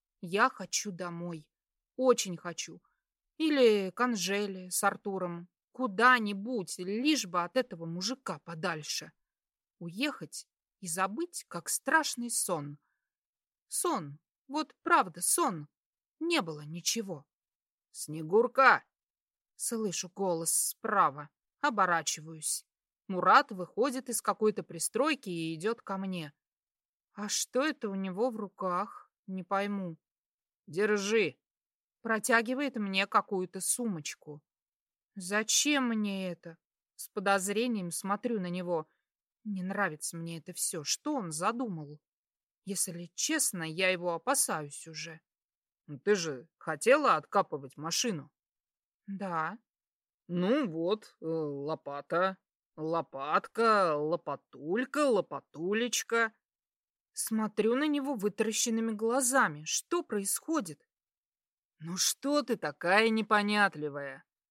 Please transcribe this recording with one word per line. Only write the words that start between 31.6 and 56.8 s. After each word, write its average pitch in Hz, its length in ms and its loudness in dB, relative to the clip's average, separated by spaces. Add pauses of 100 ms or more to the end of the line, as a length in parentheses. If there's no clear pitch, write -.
Протягивает 233 760 0
мне 196 320 0
какую-то 190 540 0
сумочку. 165 800 -4 (720)
«Зачем 220 720 2
мне 202 440 -2
это?» 165 260 -14 (380)
С - 120 -14
подозрением 202 840 0
смотрю 208 500 -2
на 180 80 -4
него. 175 400 -2 (560)
Не 196 180 -4
нравится 185 540 -4
мне 165 220 -8
это 165 120 -14
всё. 170 320 -4
Что - 320 -2
он 190 160 -4
задумал? 175 720 -4 (640)
Если 175 500 -6
честно, 262 480 0
я 165 260 0
его 175 240 0
опасаюсь 165 720 -2
уже. 156 340 -12 (640)
«Ну, 143 120 -10
ты 208 160 2
же 156 320 -4 (100)
хотела 226 580 4
откапывать 151 640 -2
машину?» 160 540 -2 (760)
«Да». 185 500 -4 (720)
«Ну 202 400 2
вот, 170 540 -2
э, - 40 -8
лопата, 156 1120 -4 (380)
лопатка, 160 1200 2
лопатулька, 160 1120 -2
лопатулечка». 214 1200 0 (800)